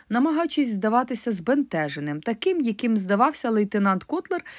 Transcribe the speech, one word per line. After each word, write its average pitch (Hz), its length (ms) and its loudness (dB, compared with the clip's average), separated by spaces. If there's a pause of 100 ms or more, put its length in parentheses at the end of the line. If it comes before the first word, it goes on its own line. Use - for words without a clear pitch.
намагаючись 294 600 2
здаватися 226 640 0
збентеженим, 156 920 -2
таким, 349 400 -2
яким 226 360 0
здавався 208 520 0
лейтенант 202 540 2
Котлер, 359 420 -6 (140)